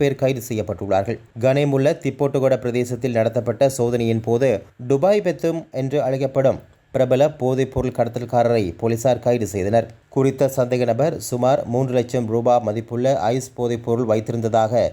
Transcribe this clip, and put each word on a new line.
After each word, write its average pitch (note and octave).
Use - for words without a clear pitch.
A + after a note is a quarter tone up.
பேர் C#3
கைது C3
செய்யப்பட்டுள்ளார்கள். G2+
கனேமுல்ல C#3
திப்போட்டுகொட C3+
பிரதேசத்தில் A#2+
நடத்தப்பட்ட A#2
சோதனையின் A#2
போது, A#2+
துபாய் F3+
பெத்தும் E3
என்று C#3
அழைக்கப்படும் C3+
பிரபல B2+
போதைப் C3
பொருள் B2+
கடத்தல்காரரை A#2+
போலீசார் A#2
கைது A#2+
செய்தனர். G2+
குறித்த C3+
சந்தேக B2
நபர் C3+
சுமார் B2+
மூன்று B2+
லட்சம் A#2+
ரூபாய் A#2+
மதிப்புள்ள A#2
ஐஸ் B2+
போதைப் A#2+
பொருள் A#2
வைத்திருந்ததாக A2+